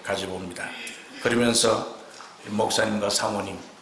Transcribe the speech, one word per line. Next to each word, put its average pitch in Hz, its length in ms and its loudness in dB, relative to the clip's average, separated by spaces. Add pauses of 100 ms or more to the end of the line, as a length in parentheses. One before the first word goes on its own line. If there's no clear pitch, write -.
가져봅니다. 92 640 -4 (540)
그러면서 117 720 4 (500)
목사님과 104 640 2
사모님 98 480 0 (240)